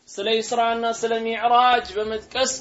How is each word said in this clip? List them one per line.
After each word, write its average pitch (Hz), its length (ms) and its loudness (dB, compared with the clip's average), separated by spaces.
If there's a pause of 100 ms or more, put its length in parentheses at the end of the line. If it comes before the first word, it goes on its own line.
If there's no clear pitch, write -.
ስለ 202 260 -8
ኢስራና 233 580 0
ስለ 226 280 -2
ሚዕራጅ 240 720 2
በመጥቀስ 220 680 -4